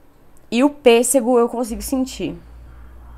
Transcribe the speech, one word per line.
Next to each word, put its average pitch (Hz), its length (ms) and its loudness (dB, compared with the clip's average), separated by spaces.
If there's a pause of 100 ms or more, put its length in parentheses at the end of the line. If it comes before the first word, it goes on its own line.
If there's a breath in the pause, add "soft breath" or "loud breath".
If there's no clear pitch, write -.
(520)
e 240 120 2
o 294 60 4
pêssego 240 720 2
eu 233 100 2
consigo 226 320 -8
sentir. 254 560 -6 (800)